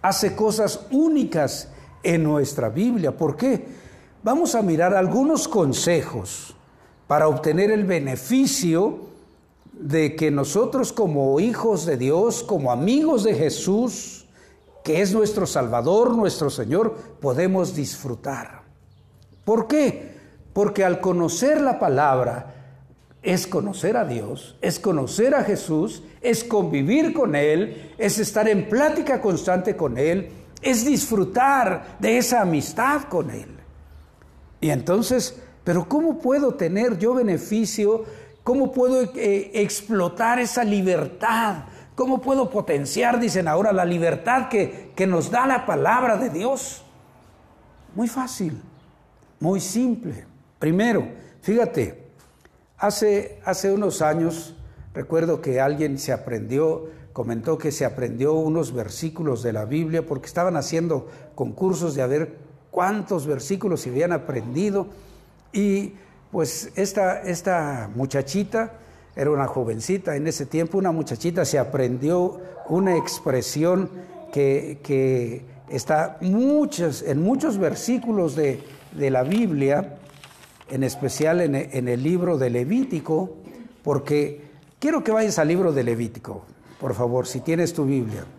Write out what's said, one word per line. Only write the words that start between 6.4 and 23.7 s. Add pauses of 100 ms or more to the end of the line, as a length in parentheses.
para
obtener
el
beneficio (680)
de
que
nosotros
como
hijos
de
Dios,
como
amigos
de
Jesús, (580)
que
es
nuestro
Salvador,
nuestro
Señor, (240)
podemos
disfrutar. (840)
¿Por
qué? (380)
Porque
al
conocer
la
palabra, (680)
es
conocer